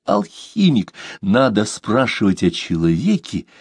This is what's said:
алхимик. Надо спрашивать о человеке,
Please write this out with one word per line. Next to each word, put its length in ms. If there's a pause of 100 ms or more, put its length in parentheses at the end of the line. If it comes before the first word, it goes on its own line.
алхимик. 880 (260)
Надо 460
спрашивать 760
о 60
человеке, 960 (160)